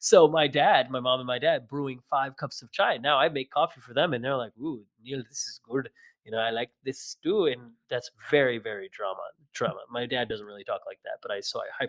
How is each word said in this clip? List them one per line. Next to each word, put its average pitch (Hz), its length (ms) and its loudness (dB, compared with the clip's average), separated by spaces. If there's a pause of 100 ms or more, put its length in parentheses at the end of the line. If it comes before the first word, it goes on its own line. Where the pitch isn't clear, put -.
so 175 280 8
my 156 180 4
dad, 143 440 4
my 127 100 -4
mom 127 200 2
and 127 60 -8
my 123 120 -4
dad 135 300 0
brewing 135 400 -6
five 135 280 -2
cups - 260 -10
of 117 100 -20
chai, 196 260 2
now 139 200 2
I 143 100 4
make 139 220 -4
coffee 147 300 0
for 123 140 -20
them, 151 200 2
and 120 100 -2
they're 135 120 0
like, 117 220 -4
Ooh, 127 260 -8 (180)
Neil, 131 260 -8
this - 100 -16
is - 300 -10
good, 131 200 -4 (360)
you 107 80 -20
know, 110 60 -4
I 113 120 0
like 123 200 -4 (140)
this - 380 -8
too, 185 240 2
and 123 260 -4 (180)
that's 123 200 -6 (200)
very, 131 280 4
very 104 340 -8
drama, 95 300 -6 (300)
drama. 98 280 -4 (100)
My 120 160 -6
dad 120 220 -4
doesn't 107 180 -8
really 101 180 -16
talk 104 220 -6
like 98 180 -14
that, 107 160 -10
but 117 100 -12
I, 101 100 -6
so - 200 -8
I 101 280 -8